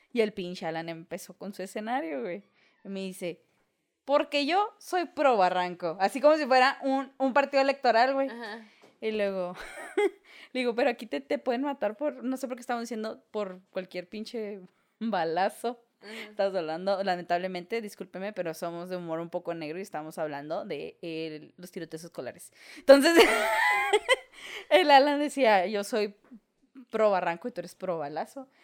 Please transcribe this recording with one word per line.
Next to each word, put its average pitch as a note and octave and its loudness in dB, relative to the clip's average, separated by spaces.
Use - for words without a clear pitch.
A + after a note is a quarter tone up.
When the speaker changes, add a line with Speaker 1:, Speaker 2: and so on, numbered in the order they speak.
Speaker 1:
Y A#3+ 0
el G#3+ 0
pinche F3+ -8
Alan E3 -6
empezó E3 -12
con F#3+ -12
su - -10
escenario, B3 -6
güey. G3 -8
Y G3+ -16
me G3 -8
dice, F#3 -8
"Porque C#4+ 0
yo G4+ 0
soy F4+ -4
pro C4+ 2
barranco". F3+ 0
Así G#3+ 0
como D4 6
si D4+ -2
fuera B3+ 4
un, C4+ -2
un C4 0
partido C#4 2
electoral, C4 4
güey. C4+ 0
Speaker 2:
Ajá. A3+ -12
Speaker 1:
Y A3 -4
luego, F#3+ -2
<laughs> - -4
le B3+ -4
digo, B3 -2
"Pero B3+ 2
aquí A#3+ -8
te, C#4 -6
te C#4+ -2
pueden B3+ -2
matar A3 -4
por", C4 -4
no C4 -4
sé C4 -6
por B3 -8
qué A#3+ -18
estamos A#3+ -6
diciendo, A#3 -8
"por F#3+ -8
cualquier F3+ -10
pinche G#3+ -10
balazo". G3 -2
Speaker 2:
Ajá. G3+ -18
Speaker 1:
Estamos G3 -2
hablando, F3+ -2
lamentablemente, F3+ -4
discúlpeme, G3 -10
pero E3+ -6
somos E3+ -8
de F3+ -6
humor E3+ -6
un E3+ -8
poco F3 -6
negro D#3+ -8
y - -10
estamos D#3 -10
hablando D3+ -6
de, D#3+ -8
eh, D#3+ -10
los F3 -18
tiroteos D#3+ -12
escolares. D#3 -12
Entonces, C#4 10
<laughs> - 4
el D4+ 6
Alan C#4+ 8
decía, A3+ 4
"Yo G3+ -2
soy G#3 -2
pro G#3+ 2
barranco F3+ -2
y A#3 -8
tú - -8
eres E3+ -16
pro F3+ -6
balazo". D#3 -8